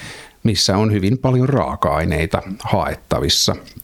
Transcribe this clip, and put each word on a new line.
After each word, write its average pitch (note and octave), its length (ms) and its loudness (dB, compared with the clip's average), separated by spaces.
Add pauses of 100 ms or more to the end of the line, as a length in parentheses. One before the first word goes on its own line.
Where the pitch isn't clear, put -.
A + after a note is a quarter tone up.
(420)
missä G2+ 340 2
on G#2+ 160 2
hyvin G#2 260 2
paljon B2+ 300 2
raaka-aineita D#2+ 920 0 (200)
haettavissa - 920 -2 (280)